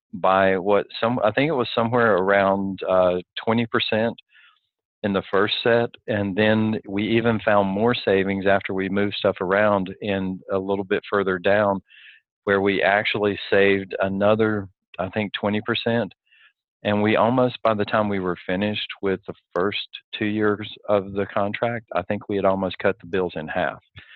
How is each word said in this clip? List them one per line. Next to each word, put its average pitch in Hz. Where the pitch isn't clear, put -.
by 95
what 101
some, 120
I 107
think 139
it 165
was 123
somewhere 117
around, 98
uh, 92
twenty 117
percent 113
in 101
the 95
first 101
set. 117
And 101
then 110
we 101
even 113
found 101
more 107
savings 98
after 98
we 95
moved 101
stuff 98
around 98
in 95
a 98
little 98
bit 95
further 95
down, 101
where 98
we 98
actually 101
saved 98
another, 101
I 92
think, 104
twenty 104
percent. 117
And 104
we 107
almost, 123
by 113
the 104
time 107
we 98
were 90
finished 101
with 95
the 90
first 101
two 110
years 107
of 98
the 98
contract, 117
I 90
think -
we 104
had 95
almost 95
cut 98
the 87
bills 90
in 78
half, 78